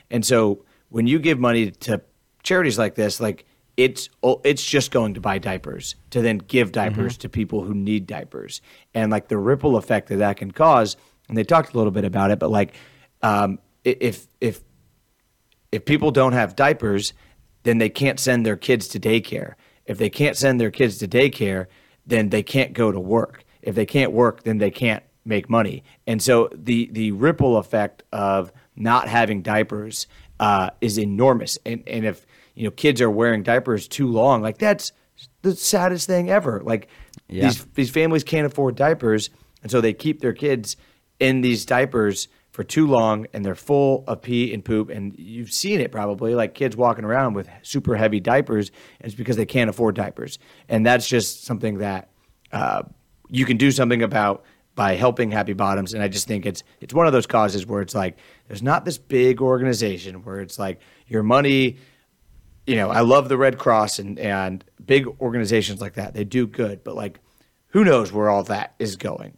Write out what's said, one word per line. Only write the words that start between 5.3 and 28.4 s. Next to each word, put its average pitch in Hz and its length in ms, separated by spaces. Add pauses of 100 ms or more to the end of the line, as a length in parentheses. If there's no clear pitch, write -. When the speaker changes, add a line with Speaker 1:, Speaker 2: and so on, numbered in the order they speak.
Speaker 1:
diapers, - 560 (160)
to 123 100
then 113 180
give 117 320
diapers 107 420
Speaker 2:
Mm-hmm. - 80
Speaker 1:
to - 80
people 107 340
who 104 100
need 101 320
diapers, - 560 (320)
and, 110 180
like, 104 180
the 107 80
ripple 127 400
effect 104 320
that 101 80
that 101 200
can 98 140
cause. 131 460 (320)
And 110 80
they 110 80
talked 165 280
a 127 40
little 107 140
bit 98 120
about 98 280
it, 101 80
but, 82 120
like, 104 220 (480)
um, 101 360 (280)
i-, 127 140
if, - 280 (140)
if, 113 200 (1120)
if 110 140
people 147 260
don't 131 220
have 107 220
diapers, 117 580 (500)
then 117 140
they 110 120
can't - 300
send 120 260
their 104 120
kids 123 320
to 104 100
daycare. - 540 (320)
If 104 120
they 107 120
can't - 280
send 131 220
their 110 120
kids 113 280
to 104 80
daycare, 101 600 (380)
then 110 240
they 107 140
can't - 300
go 113 180
to 95 80
work. 98 440 (180)
If 98 140
they 110 100
can't 131 260
work, 113 320
then 110 140
they 104 140
can't 113 320 (220)
make 107 240
money. 113 340 (220)
And 110 160
so 117 320
the, 117 380
the 110 220
ripple 135 440
effect 104 540
of 98 400 (240)